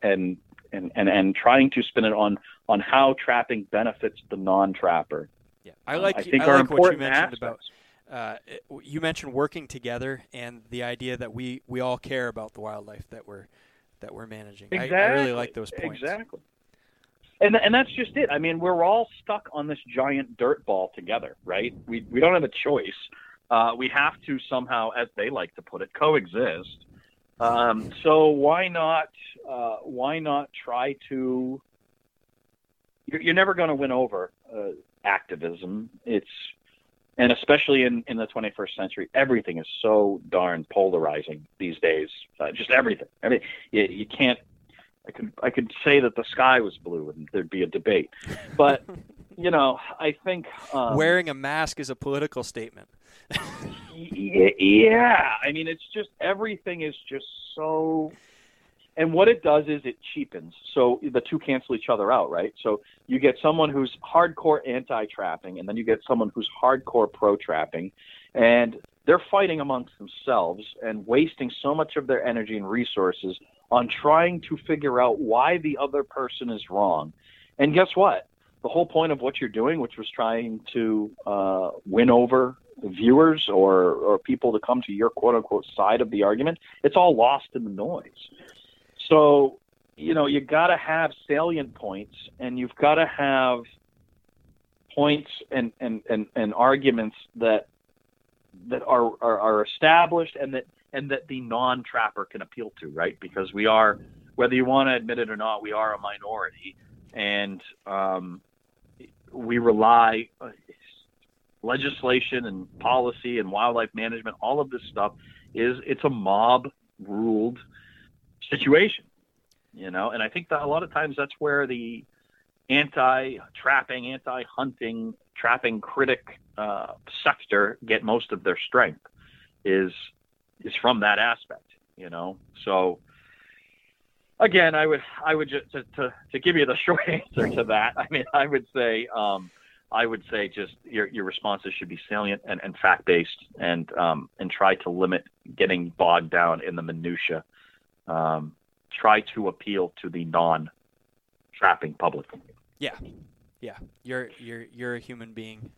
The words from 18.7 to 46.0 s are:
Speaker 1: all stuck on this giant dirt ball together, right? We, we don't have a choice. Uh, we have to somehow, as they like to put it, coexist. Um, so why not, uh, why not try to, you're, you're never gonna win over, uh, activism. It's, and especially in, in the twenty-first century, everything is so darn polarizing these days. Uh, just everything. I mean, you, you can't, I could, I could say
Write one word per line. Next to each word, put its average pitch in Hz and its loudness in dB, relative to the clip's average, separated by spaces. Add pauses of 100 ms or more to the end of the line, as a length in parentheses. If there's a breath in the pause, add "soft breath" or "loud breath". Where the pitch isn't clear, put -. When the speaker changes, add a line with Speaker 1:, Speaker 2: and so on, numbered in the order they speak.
Speaker 1:
all 220 2 (120)
stuck 208 -8
on 147 -8
this 151 -8 (100)
giant 131 -4
dirt 127 -2
ball 95 -2
together, 90 -8 (100)
right? 101 -4 (140)
We, 113 -8
we 117 -2
don't 165 6
have 165 2
a 123 -2 (140)
choice. 131 0 (640 loud breath)
Uh, 117 4
we 127 -4
have 143 0 (120)
to 135 -6 (100)
somehow, 123 -4
as 120 -4
they 104 -4
like 95 -8
to - -20
put 92 -12
it, - -18
coexist. 107 -2 (540 soft breath)
Um, 117 0 (100)
so 156 6
why 151 2
not, 160 -2 (380)
uh, 120 -6
why 135 -4
not 143 -4 (160)
try 127 -4 (140)
to, 127 -4 (1400)
you're, 160 -8
you're 165 0
never 190 4
gonna 165 0
win 135 -2
over, 110 -2 (200)
uh, 104 -8 (360)
activism. 92 -6 (160)
It's, 110 -2 (920)
and 123 6
especially 139 4
in, 120 0
in 117 -6
the 110 -4
twenty-first 107 -8
century, 95 -8
everything 123 0
is - -12 (160)
so 104 4
darn 87 -2
polarizing 78 0 (140)
these 85 -8
days. 78 0 (300)
Uh, 73 -4
just - -6
everything. 127 0 (140)
I 110 0
mean, 120 2 (300 loud breath)
you, 104 2
you 98 -6
can't, 127 0 (680 soft breath)
I - -16
could, - -12 (100)
I - 0
could 117 -4 (140)
say 143 6